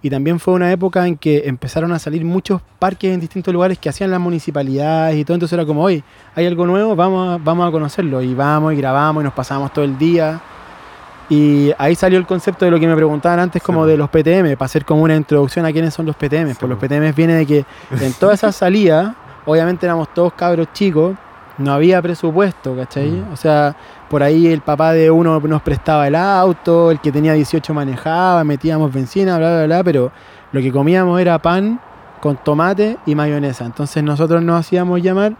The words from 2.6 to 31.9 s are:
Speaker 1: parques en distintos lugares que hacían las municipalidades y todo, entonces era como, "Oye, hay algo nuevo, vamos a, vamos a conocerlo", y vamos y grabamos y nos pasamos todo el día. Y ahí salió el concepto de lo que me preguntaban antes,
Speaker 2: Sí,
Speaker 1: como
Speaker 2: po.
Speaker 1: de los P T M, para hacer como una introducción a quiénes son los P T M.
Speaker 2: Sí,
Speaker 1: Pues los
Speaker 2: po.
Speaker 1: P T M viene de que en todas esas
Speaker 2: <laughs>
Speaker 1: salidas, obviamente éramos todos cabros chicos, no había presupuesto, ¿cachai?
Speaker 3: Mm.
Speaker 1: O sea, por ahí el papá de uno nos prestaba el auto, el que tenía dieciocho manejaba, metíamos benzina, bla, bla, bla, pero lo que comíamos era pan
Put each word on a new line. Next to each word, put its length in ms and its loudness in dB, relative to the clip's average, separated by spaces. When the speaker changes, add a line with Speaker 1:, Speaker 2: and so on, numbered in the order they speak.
Speaker 1:
parques 320 -2
en 100 -2
distintos 340 -6
lugares 240 0
que 100 -6
hacían 220 -4
las 100 -2
municipalidades 960 -2
y 80 -2
todo, 100 -2
entonces 220 -2
era 80 -2
como, 180 -2
"Oye, 200 0
hay 120 0
algo 200 -2
nuevo, 280 0
vamos 420 0
a, 60 -6
vamos 240 0
a 60 -2
conocerlo", 480 -4
y 140 -2
vamos 400 0
y 20 -2
grabamos 460 0
y 20 -4
nos 80 -4
pasamos 400 -6
todo 140 -2
el 100 -4
día. 460 0
Y 500 2
ahí 160 2
salió 240 2
el 80 -2
concepto 380 -2
de 80 4
lo 80 4
que 80 2
me 80 4
preguntaban 420 2
antes, 240 -2
Speaker 2:
Sí, 40 -10
Speaker 1:
como 140 0
Speaker 2:
po. 60 2
Speaker 1:
de 100 4
los 140 0
P 140 2
T 140 4
M, 180 2
para 100 -4
hacer 180 -2
como 180 2
una 120 4
introducción 500 0
a 80 0
quiénes 220 -2
son 120 -6
los 100 -6
P 120 -4
T 100 -2
M. 140 -2
Speaker 2:
Sí, 60 -8
Speaker 1:
Pues 100 -6
los 80 -4
Speaker 2:
po. 40 -8
Speaker 1:
P 80 -4
T 80 0
M 160 2
viene 220 2
de 120 2
que 180 2
en 140 -2
todas 260 2
esas 160 0
Speaker 2:
<laughs> 80 -2
Speaker 1:
salidas, 500 2
obviamente 400 0
éramos 260 -2
todos 200 0
cabros 400 -2
chicos, 420 0
no 120 0
había 300 4
presupuesto, 720 -2
¿cachai? 340 -6
Speaker 3:
Mm. 220 -6
Speaker 1:
O 40 -12
sea, 400 2
por 140 0
ahí 260 4
el 140 2
papá 300 2
de 180 4
uno 300 2
nos 220 -2
prestaba 460 0
el 80 0
auto, 720 2
el 100 0
que 120 -2
tenía 220 2
dieciocho 400 -2
manejaba, 680 0
metíamos 480 -2
benzina, 460 -2
bla, 180 2
bla, 100 2
bla, 180 2
pero 260 2
lo 80 0
que 120 -2
comíamos 480 2
era 180 2
pan 420 0